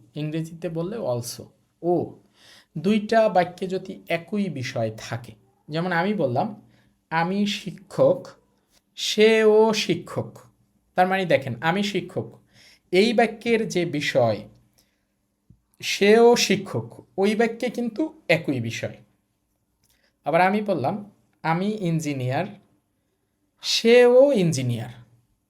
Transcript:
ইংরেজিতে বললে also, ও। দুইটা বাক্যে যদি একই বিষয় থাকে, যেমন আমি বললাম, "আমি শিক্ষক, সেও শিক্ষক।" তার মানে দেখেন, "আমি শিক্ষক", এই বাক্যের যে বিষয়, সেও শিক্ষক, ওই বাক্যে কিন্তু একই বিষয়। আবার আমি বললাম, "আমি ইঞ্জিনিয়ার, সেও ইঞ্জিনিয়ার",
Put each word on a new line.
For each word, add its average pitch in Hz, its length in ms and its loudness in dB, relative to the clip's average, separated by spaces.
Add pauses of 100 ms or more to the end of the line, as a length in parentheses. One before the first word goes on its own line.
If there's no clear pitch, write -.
(140)
ইংরেজিতে 160 540 -8
বললে 175 300 -6
also, 123 440 -6 (400)
ও। 165 320 0 (640)
দুইটা 214 500 2
বাক্যে 180 380 0
যদি 185 420 -8
একই 180 420 -4
বিষয় 120 460 -4
থাকে, - 360 -12 (360)
যেমন 165 240 -4
আমি 180 220 0
বললাম, 156 480 -2 (480)
"আমি 185 360 0
শিক্ষক, - 800 -2 (680)
সেও 220 760 4
শিক্ষক।" - 640 -6 (560)
তার 185 140 2
মানে 190 160 0
দেখেন, 135 360 0
"আমি 180 220 0
শিক্ষক", 185 560 -6 (540)
এই 208 200 4
বাক্যের 220 560 0
যে 175 160 -2
বিষয়, 123 640 -2 (1300)
সেও 233 540 6
শিক্ষক, - 680 -4 (140)
ওই 202 160 2
বাক্যে 226 360 -2
কিন্তু 240 580 -6
একই 156 320 0
বিষয়। 113 360 -8 (1300)
আবার 160 160 0
আমি 196 220 2
বললাম, 160 480 -4 (320)
"আমি 185 380 -2
ইঞ্জিনিয়ার, 151 640 -2 (1160)
সেও 247 680 6
ইঞ্জিনিয়ার", 127 580 -2 (600)